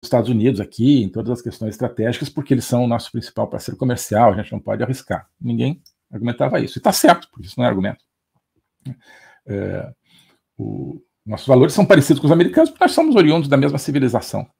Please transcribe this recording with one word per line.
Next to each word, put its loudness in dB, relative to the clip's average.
os -18
Estados 0
Unidos 0
aqui, 2
em -4
todas -8
as -6
questões -8
estratégicas, -4
porque -2
eles 0
são 0
o 0
nosso -4
principal -6
parceiro -10
comercial, 2
a 0
gente -8
não -8
pode -6
arriscar. -8
Ninguém -4
argumentava -2
isso. -6
E -12
tá 2
certo, 0
porque -18
isso -14
não 0
é 2
argumento. -4
É, -8
o, -10
nossos -10
valores 6
são 2
parecidos 4
com 0
os 6
americanos, 4
porque -2
nós 2
somos 2
oriundos 4
da 4
mesma 2
civilização -2